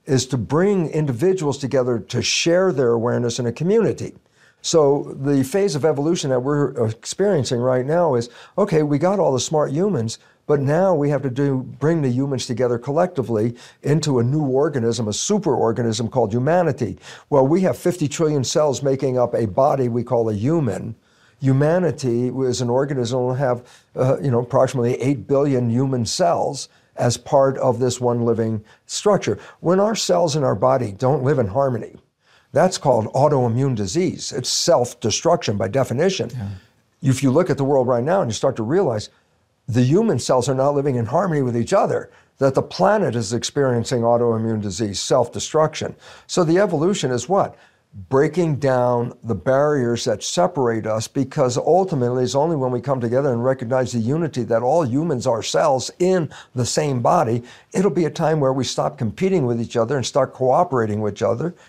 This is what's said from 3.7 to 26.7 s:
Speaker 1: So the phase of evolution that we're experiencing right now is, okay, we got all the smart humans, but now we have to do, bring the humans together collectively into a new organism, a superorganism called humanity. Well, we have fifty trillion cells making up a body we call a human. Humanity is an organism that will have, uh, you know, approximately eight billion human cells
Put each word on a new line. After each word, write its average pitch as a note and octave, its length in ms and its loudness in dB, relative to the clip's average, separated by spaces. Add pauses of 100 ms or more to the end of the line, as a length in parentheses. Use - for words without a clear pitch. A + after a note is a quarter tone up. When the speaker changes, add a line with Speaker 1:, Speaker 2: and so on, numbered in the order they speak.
Speaker 1:
So C#3+ 580 2
the C3+ 240 2
phase C3+ 320 0
of C#3+ 120 0
evolution D#3 420 0
that C3 120 2
we're C#3+ 320 0 (160)
experiencing C3+ 720 -2
right B2+ 260 0
now D#3+ 300 2
is, A#2 120 -2 (300)
okay, E3 240 2
we D3 160 0
got F#3 200 0
all D3+ 140 2
the B2 80 0
smart D3+ 320 -2
humans, C#3+ 460 -2 (280)
but D3 140 2
now E3+ 340 2
we C#3+ 160 0
have C#3 120 0
to C#3 80 -4
do, C3+ 320 0 (160)
bring D#3 240 2
the C3 80 0
humans C3 340 -2
together A#2+ 320 0
collectively A#2+ 800 -2 (280)
into D3 360 0
a A#2 60 2
new D3+ 180 0
organism, B2+ 640 0
a G#2 60 -2
superorganism A#2 1000 0
called G#2+ 220 0
humanity. C3+ 640 0 (320)
Well, C3+ 160 6
we E3+ 160 4
have F3+ 160 0
fifty E3+ 300 -2
trillion D3+ 340 0
cells C#3 400 0
making C3+ 340 0
up B2 160 2
a A2+ 140 0
body C3+ 420 2
we A#2+ 140 -2
call A#2 260 0
a A2 60 -2
human. B2 640 -2 (420)
Humanity C3+ 880 2
is B2 320 -2
an B2 80 -2
organism B2+ 520 0
that B2 40 0
will B2+ 100 0
have, B2+ 300 -2 (300)
uh, C3 260 2
you D3+ 100 -2
know, A#2+ 100 2
approximately B2+ 600 0
eight B2+ 280 -2
billion C3+ 420 2
human B2+ 340 0
cells C#3+ 640 -2 (280)